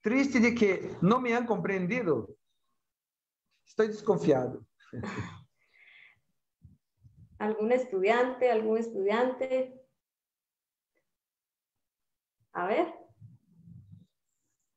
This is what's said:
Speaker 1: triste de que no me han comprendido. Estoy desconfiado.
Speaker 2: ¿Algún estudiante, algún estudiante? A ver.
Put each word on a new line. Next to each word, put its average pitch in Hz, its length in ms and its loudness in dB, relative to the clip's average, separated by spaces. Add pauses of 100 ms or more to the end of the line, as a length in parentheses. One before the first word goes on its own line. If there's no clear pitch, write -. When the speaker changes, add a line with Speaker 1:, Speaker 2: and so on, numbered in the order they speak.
Speaker 1:
triste 262 380 0
de 233 160 4
que 202 460 0
no 208 180 4
me 247 160 0
han 240 120 0
comprendido. 180 800 -2 (1400)
Estoy 220 220 0
desconfiado. 135 760 0 (2750)
Speaker 2:
¿Algún 214 340 -2
estudiante, 247 800 2
algún 220 280 0
estudiante? 254 1000 -2 (2750)
A 175 140 -6
ver. 294 280 -2 (1800)